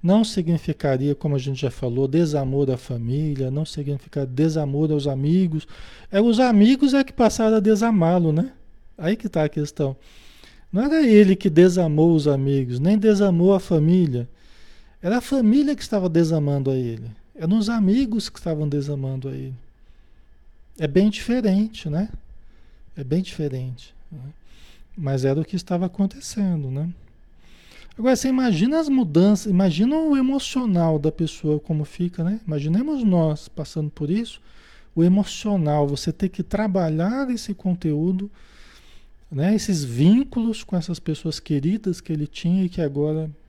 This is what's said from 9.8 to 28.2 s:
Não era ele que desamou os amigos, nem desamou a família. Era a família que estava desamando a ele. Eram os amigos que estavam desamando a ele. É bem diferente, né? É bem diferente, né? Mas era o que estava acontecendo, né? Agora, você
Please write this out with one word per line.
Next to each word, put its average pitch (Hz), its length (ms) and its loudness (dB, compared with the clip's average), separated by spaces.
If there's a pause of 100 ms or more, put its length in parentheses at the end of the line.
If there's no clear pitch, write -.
Não 202 120 0
era 302 200 2
ele 208 300 8
que 180 160 0
desamou 165 640 4
os 151 140 2
amigos, 135 500 0
nem 175 180 2
desamou 196 560 4
a 190 80 4
família. 156 680 2 (760)
Era 208 160 0
a - 40 -2
família 277 520 2
que - 80 -12
estava 185 260 -2
desamando 151 640 0
a 131 60 0
ele. 117 340 -6 (240)
Eram 175 240 0
os 208 100 -2
amigos 226 600 0
que - 100 -18
estavam 151 300 -4
desamando 135 600 -6
a 135 40 -10
ele. 131 220 -10 (1200)
É 160 80 -4
bem 185 240 2
diferente, 214 800 -2
né? 180 180 -4 (880)
É 143 60 -12
bem 147 200 -2
diferente, 131 720 -8 (160)
né? 147 100 -18 (760)
Mas 135 280 -4
era 139 160 0
o 156 40 -2
que - 120 -8
estava 180 300 -4
acontecendo, 190 840 -4
né? 143 180 -6 (1120)
Agora, 254 160 2
você 262 140 -2